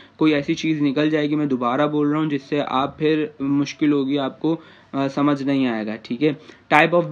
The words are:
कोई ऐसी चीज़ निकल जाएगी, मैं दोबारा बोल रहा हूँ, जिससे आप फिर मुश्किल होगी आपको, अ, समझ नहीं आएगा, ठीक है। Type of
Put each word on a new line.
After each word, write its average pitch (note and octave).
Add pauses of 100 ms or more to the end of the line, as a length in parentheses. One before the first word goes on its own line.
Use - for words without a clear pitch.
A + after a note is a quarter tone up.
(180)
कोई D#3
ऐसी D3
चीज़ D#3+
निकल D3
जाएगी, D3+
मैं D3
दोबारा B2+
बोल D3+
रहा D3+
हूँ, D#3
जिससे C#3+
आप C3+
फिर D3+ (100)
मुश्किल C#3+
होगी C#3
आपको, C#3 (400)
अ, C#3
समझ C#3+
नहीं C3+
आएगा, A2
ठीक A#2+
है। D3 (360)
Type D#3+
of E3+